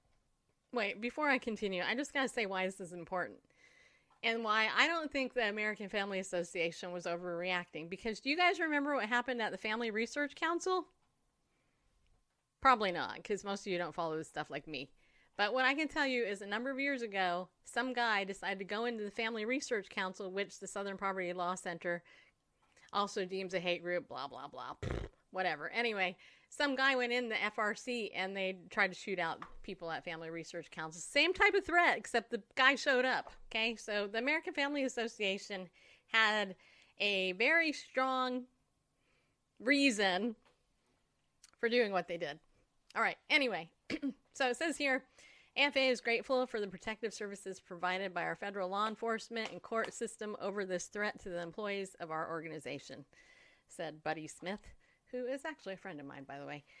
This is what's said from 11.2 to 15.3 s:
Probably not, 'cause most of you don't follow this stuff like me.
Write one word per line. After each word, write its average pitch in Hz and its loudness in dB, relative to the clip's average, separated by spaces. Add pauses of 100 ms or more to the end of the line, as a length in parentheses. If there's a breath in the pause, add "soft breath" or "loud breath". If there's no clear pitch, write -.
Probably 214 6
not, 139 -4
'cause 196 -4
most 202 -4
of 202 -4
you 175 2
don't 165 -2
follow 160 -2
this 160 -6
stuff 151 -6
like 147 -6
me. 139 -8 (480)